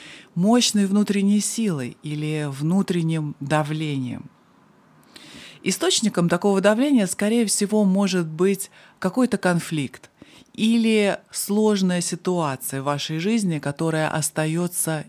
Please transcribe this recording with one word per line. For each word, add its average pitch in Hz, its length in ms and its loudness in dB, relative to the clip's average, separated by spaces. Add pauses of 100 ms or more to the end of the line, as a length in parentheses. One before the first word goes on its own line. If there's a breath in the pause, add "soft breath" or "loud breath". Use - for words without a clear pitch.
(360 loud breath)
мощной 208 500 4
внутренней 202 540 2
силой 180 640 -2
или 151 440 -4
внутренним 160 920 -2
давлением. 147 920 -2 (1300 loud breath)
Источником 202 640 0
такого 196 320 2
давления, 220 460 4
скорее 214 400 0
всего, 208 400 0
может 185 420 2
быть 185 440 -2 (260 loud breath)
какой-то 220 400 0
конфликт 165 720 -2 (440 loud breath)
или 220 680 2 (100)
сложная 196 720 2
ситуация 165 800 -4
в 135 40 -10
вашей 147 340 -2
жизни, 190 400 0
которая 156 500 -2
остается 156 1000 -2